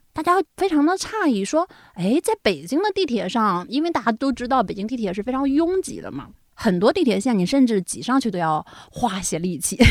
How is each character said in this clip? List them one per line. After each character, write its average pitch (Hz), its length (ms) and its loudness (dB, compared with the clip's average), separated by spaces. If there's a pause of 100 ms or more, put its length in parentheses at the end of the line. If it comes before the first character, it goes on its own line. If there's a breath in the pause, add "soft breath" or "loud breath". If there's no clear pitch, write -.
(140)
大 311 80 -8
家 339 120 2 (240)
非 381 100 2
常 302 180 2
的 349 80 4
诧 381 340 -2
异， 202 180 0
说 320 220 0 (280 soft breath)
：“哎， 202 280 2
在 440 180 0
北 156 220 0
京 262 180 -2
的 415 120 0
地 392 120 0
铁 202 240 -2
上，” 185 400 0
因 254 140 -2
为 339 60 0
大 320 120 -2
家 233 100 0
都 269 200 -2
知 240 160 -6
道 262 140 2
北 190 120 -4
京 202 120 -6
地 247 120 -6
铁 196 160 -2
是 202 100 -6
非 247 80 -6
常 269 180 -2
拥 339 320 2
挤 - 200 -8
的 - 100 -14
嘛， - 160 -12 (260)
很 180 260 0
多 220 120 4
地 370 120 2
铁 208 160 2
线 233 180 2
你 180 80 4
甚 269 200 4
至 220 160 2
挤 - 200 -8
上 247 180 0
去 240 100 0
都 185 80 -4
要 160 280 0 (260 loud breath)
花 196 300 -4
些 165 180 -4
力 175 180 -4
气。 190 200 -6 (140)